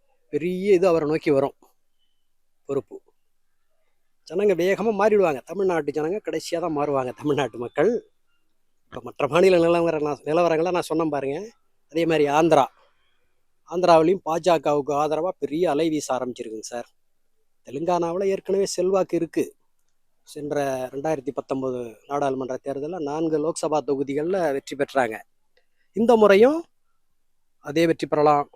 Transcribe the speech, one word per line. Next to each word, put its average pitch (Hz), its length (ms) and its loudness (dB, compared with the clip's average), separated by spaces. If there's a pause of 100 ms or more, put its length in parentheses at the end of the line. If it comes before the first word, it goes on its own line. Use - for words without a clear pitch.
(300)
பெரிய 185 440 -2
இது 180 140 4
அவரை 160 220 2
நோக்கி 156 220 0
வரும் 139 240 0 (1080)
பொறுப்பு. - 360 -6 (1300)
ஜனங்க 196 260 2
வேகமா 190 380 0
மாறிடுவாங்க. 196 500 2
தமிழ்நாட்டு 170 500 -2
ஜனங்க 156 300 -4
கடைசியா 165 380 -6
தான் 160 180 -4
மாறுவாங்க, 135 360 -2
தமிழ்நாட்டு 131 440 -2
மக்கள். 143 340 0 (960)
இப்ப 123 180 -16
மற்ற 127 240 -4
மாநில 180 300 6
நிலவர-, 170 440 2
நான், 147 240 -6
நிலவரங்களை 165 460 0
நான் 175 100 0
சொன்னேன் 160 280 -2
பாருங்க. 147 420 -6 (380)
அதே 165 160 -2
மாதிரி 156 240 2
ஆந்திரா, 151 360 4 (1040)
ஆந்திராவிலையும் 175 560 4
பாஜகவுக்கு 156 680 0
ஆதரவா 151 360 -2 (100)
பெரிய 156 300 -2
அலை 156 200 0
வீச 151 240 -4
ஆரம்பிச்சிருக்குங்க 120 560 -8
சார். 120 180 -12 (800)
தெலுங்கானாவுல 170 580 -2
ஏற்கனவே 190 400 -2
செல்வாக்கு 185 520 -2
இருக்கு. - 380 -4 (680)
சென்ற 143 680 -6
ரெண்டாயிரத்தி 139 420 -6
பத்தொன்பது 127 640 -6 (100)
நாடாளுமன்ற 135 560 -4
தேர்தல்ல 143 360 -8
நான்கு 156 380 -2
லோக்சபா 151 500 -2
தொகுதிகள்ல 147 640 -2
வெற்றி 139 240 -8
பெற்றாங்க. 127 420 -2 (760)
இந்த 233 220 4
முறையும் 220 500 6 (1000)
அதே 156 200 2
வெற்றி 160 220 0
பெறலாம், 147 480 4